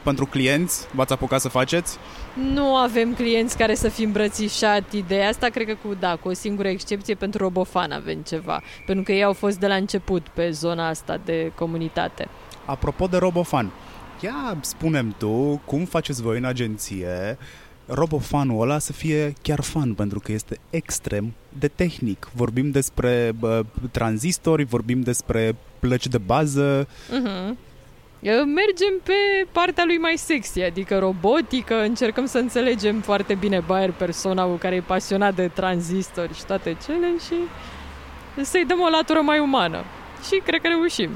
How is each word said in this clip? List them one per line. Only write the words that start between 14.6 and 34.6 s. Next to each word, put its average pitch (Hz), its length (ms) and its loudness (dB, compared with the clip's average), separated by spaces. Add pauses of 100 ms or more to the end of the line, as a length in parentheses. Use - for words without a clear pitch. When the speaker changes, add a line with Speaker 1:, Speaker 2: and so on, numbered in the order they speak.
Speaker 1:
spune-mi 135 560 -2
tu 135 480 0
cum 151 200 0
faceți 151 360 -4
voi 113 160 0
în 123 80 -2
agenție 104 920 -4 (480)
Robofanul 135 760 0
ăla 139 180 2
să 143 140 -6
fie 151 480 0
chiar 147 200 0
fan, 135 320 0
pentru 101 260 -2
că - 120 -8
este - 280 -6 (100)
extrem 110 640 -4 (260)
de 147 80 2
tehnic. 143 680 -2
Vorbim 120 360 2
despre, 123 680 2
bă, 113 240 2 (280)
tranzistori, 143 720 2
vorbim 120 380 0
despre 113 540 0 (240)
plăci 123 280 2
de 123 100 0
bază. 139 680 2 (240)
Speaker 2:
Mhm. 214 460 -2 (640)
Eu, 208 160 2
mergem 359 580 4 (100)
pe 370 100 2 (380)
partea 349 360 2
lui 339 100 4
mai 330 200 2
sexy, 269 440 -2
adică 185 360 0
robotică, 214 840 2
încercăm 226 440 0
să 262 120 0
înțelegem 233 600 2
foarte 202 340 2
bine 196 320 2
buyer 190 260 2
persona-ul 180 640 0
care 185 180 0